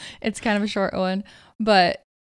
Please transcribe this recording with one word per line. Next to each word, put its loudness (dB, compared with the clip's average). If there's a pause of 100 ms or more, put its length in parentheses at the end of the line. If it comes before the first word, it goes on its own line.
(220)
It's -6
kind 0
of -2
a -4
short -2
one, -2 (360)
but 4 (220)